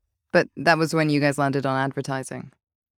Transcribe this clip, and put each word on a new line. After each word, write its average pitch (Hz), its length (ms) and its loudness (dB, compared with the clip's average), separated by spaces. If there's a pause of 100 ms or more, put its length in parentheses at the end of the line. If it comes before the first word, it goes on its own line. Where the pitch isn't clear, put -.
(320)
But 175 240 2
that 156 220 2
was 160 160 0
when 156 160 2
you 147 100 2
guys 143 200 2
landed 139 260 0
on 135 100 0
advertising 135 760 -6 (480)